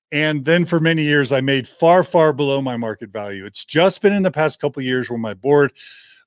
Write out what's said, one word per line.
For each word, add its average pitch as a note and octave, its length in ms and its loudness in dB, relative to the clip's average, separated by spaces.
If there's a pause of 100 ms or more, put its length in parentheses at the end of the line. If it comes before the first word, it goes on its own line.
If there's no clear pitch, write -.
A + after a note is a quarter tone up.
(100)
And D3+ 340 -2
then E3+ 200 2
for E3+ 160 0
many D#3+ 220 2
years, D3 280 2
I C3+ 100 2
made C3+ 280 -2
far, F3 340 4
far D#3+ 300 2
below C#3 280 -2
my C3 160 -6
market A2+ 340 -8
value. G2+ 340 -10
It's - 200 -14
just F3+ 380 0
been G3+ 100 4
in G3+ 120 0
the F#3 60 0
past D3+ 280 -2
couple C#3+ 220 -6
of C3 60 -6
years B2+ 220 -2
where A#2+ 100 -8
my A2+ 160 -8
board C#3 380 2 (540)